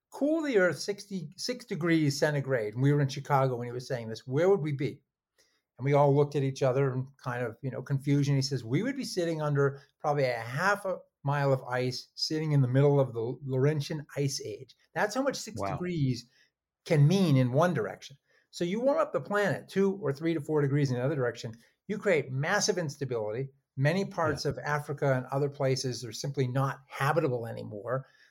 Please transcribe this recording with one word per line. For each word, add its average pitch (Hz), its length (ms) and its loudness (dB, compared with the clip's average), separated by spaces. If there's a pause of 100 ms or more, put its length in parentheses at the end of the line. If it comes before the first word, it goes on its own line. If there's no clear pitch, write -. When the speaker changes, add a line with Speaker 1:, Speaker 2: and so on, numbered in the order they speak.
(100)
Speaker 1:
Cool 311 320 0
the 277 140 0
earth 180 220 4
sixty-six 202 880 -8
degrees 160 520 2
centigrade." 135 540 0
And 120 100 -2
we 143 120 6
were 147 80 2
in 135 60 2
Chicago 135 480 0
when 120 120 -6
he 120 40 -10
was 123 140 -8
saying 117 220 -6
this. 113 180 -10
"Where 147 220 2
would 196 140 6
we 151 100 -2
be?" 135 300 -6 (760)
And 123 60 -8
we 143 80 2
all 143 220 6
looked 147 220 2
at 143 60 2
each 135 200 -2
other 135 320 2
in 127 140 -4 (140)
kind 123 220 -4
of, 110 180 -8
you 135 80 -6
know, 120 120 -8
confusion. 139 540 2
He 135 60 2
says, 131 220 -4
"We 127 180 0
would 269 140 -4
be 254 80 -6
sitting 170 380 -4
under 139 400 0 (180)
probably 147 240 0
a 120 160 -2
half 175 460 -2
a 185 120 -4 (240)
mile 143 300 2
of 131 120 0
ice 127 500 -4
sitting 156 380 -2
in 139 100 6
the 123 60 4
middle 143 300 6
of 135 140 2
the 117 320 -6
Laurentian 139 640 0 (100)
Ice 139 240 -2
Age." 113 340 -12 (200)
That's 190 200 0
how 254 80 -2
much 277 140 0
six - 240 -10
Speaker 2:
Wow. 98 120 -2
Speaker 1:
degrees 147 540 -2 (600)
can 147 200 6
mean 170 300 6
in 127 160 4
one 165 220 4
direction. 104 420 -6 (340)
So - 140 -4
you 190 160 -2
warm 277 180 2
up 302 140 -2
the - 80 -2
planet 202 480 0
two 196 340 0
or 139 120 -2
three 165 180 -2
to 160 80 -2
four 151 220 0
degrees 139 280 2
in 123 60 0
the 123 80 -2
other 135 100 0
direction, 120 380 -4 (360)
you 214 100 -4
create 151 340 0
massive 175 460 0
instability. 127 720 -4 (260)
Many 160 280 2
Speaker 2:
Yeah. 196 100 -10
Speaker 1:
parts 156 320 0
of 139 120 -4
Africa 143 560 -2
and 127 120 -4
other 139 240 -2
places 131 560 -2
are 110 60 -12
simply 139 360 -4
not 135 400 -2
habitable 139 580 0
anymore. 113 600 -6 (240)